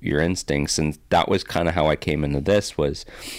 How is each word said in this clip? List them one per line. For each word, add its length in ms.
your 200
instincts. 560
And 200
that 200
was 160
kinda 260
how 160
I 100
came 280
into 160
this, 360
was 280